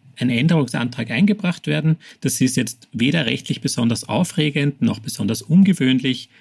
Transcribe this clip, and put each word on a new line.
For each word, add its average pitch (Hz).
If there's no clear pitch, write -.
ein 127
Änderungsantrag 123
eingebracht 185
werden. 151
Das -
ist 127
jetzt -
weder 143
rechtlich -
besonders 117
aufregend 143
noch 107
besonders 110
ungewöhnlich. 135